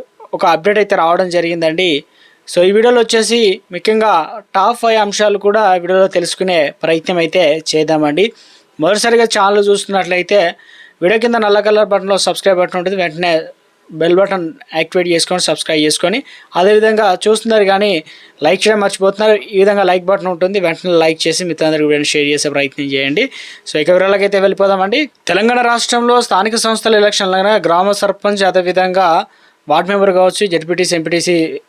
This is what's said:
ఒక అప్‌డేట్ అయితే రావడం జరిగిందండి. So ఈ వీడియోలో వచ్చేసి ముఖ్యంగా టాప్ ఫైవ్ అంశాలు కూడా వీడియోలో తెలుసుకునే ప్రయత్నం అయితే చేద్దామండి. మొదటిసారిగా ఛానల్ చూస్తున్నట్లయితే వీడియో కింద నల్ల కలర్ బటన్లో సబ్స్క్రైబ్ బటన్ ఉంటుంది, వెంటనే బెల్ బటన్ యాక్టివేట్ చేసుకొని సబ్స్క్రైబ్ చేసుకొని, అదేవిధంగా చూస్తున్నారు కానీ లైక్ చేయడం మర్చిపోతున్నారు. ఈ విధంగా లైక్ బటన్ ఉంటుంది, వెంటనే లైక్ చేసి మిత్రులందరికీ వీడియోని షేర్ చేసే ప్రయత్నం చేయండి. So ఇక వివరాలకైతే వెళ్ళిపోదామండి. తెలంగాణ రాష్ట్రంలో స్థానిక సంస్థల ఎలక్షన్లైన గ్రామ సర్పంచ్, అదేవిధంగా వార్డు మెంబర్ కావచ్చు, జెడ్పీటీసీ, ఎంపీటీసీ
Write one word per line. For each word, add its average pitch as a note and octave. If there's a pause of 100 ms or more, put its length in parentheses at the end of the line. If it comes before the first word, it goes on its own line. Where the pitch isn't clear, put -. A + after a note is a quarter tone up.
(340)
ఒక F#3+
అప్‌డేట్ F3
అయితే G#3
రావడం F3+
జరిగిందండి. E3+ (440)
So F3
ఈ F#3
వీడియోలో A#3+
వచ్చేసి A3+ (120)
ముఖ్యంగా G3+ (120)
టాప్ G#3
ఫైవ్ A3
అంశాలు G3+
కూడా G3+
వీడియోలో F#3
తెలుసుకునే F3+ (100)
ప్రయత్నం E3
అయితే E3 (140)
చేద్దామండి. D#3 (480)
మొదటిసారిగా G#3+
ఛానల్ G#3
చూస్తున్నట్లయితే F#3 (480)
వీడియో G#3
కింద A#3
నల్ల G#3
కలర్ G#3
బటన్లో G3
సబ్స్క్రైబ్ F3+
బటన్ F3+
ఉంటుంది, F#3
వెంటనే E3+ (500)
బెల్ E3+
బటన్ F#3 (240)
యాక్టివేట్ F3
చేసుకొని F3
సబ్స్క్రైబ్ D#3+
చేసుకొని, F3 (340)
అదేవిధంగా G#3+ (100)
చూస్తున్నారు A3
కానీ F#3+ (380)
లైక్ F#3
చేయడం G#3+
మర్చిపోతున్నారు. G3+
ఈ G#3
విధంగా G3+
లైక్ F#3
బటన్ F3+
ఉంటుంది, F#3
వెంటనే F3
లైక్ D#3+
చేసి E3
మిత్రులందరికీ D#3
వీడియోని D3
షేర్ D3
చేసే D3
ప్రయత్నం C#3
చేయండి. C#3 (380)
So D#3
ఇక D3+
వివరాలకైతే G3
వెళ్ళిపోదామండి. G3 (180)
తెలంగాణ A3
రాష్ట్రంలో A#3+
స్థానిక G#3+
సంస్థల A3
ఎలక్షన్లైన G3+
గ్రామ F3+
సర్పంచ్, G3+
అదేవిధంగా F#3 (440)
వార్డు E3+
మెంబర్ G3+
కావచ్చు, F#3
జెడ్పీటీసీ, E3+
ఎంపీటీసీ E3